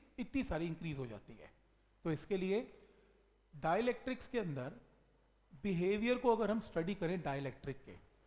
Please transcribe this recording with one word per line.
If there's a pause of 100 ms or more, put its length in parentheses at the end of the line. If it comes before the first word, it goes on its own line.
(200)
इतनी
सारी
increase
हो
जाती
है। (540)
तो
इसके
लिए (920)
dielectrics
के
अंदर (800)
बिहेवियर
को
अगर
हम
स्टडी
करें
डाइलेक्ट्रिक
के (320)